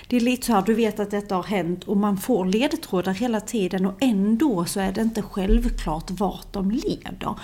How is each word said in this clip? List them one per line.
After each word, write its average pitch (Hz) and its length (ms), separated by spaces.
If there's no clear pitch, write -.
Det 247 80
är 240 40
lite 247 260
så 240 60
här, 196 100
du 214 120
vet 214 260
att 202 100
detta 202 240
har 180 80
hänt 180 420
och 220 120
man 208 200
får 190 280
ledtrådar 190 680
hela 226 280
tiden 190 460
och 190 140
ändå 220 640
så 196 160
är 190 120
det 202 80
inte 226 220
självklart 185 880
vart 180 420
de 196 180
leder. - 720